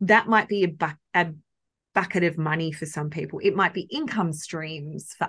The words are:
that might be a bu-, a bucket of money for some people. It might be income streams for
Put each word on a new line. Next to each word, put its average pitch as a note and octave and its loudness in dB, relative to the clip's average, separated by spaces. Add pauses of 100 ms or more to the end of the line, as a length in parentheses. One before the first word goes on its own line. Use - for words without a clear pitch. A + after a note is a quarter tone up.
that G#3+ 6
might A3 4
be G3+ 0
a F3+ 4
bu-, D#3 -2 (160)
a E3+ 2 (600)
bucket F3+ 0
of E3 2
money D#3+ -2
for D3+ -10
some D3+ -6
people. D#3 -6
It G3 4
might F3+ 2
be F#3 -4
income G#3+ -2
streams D#3 -8
for - -2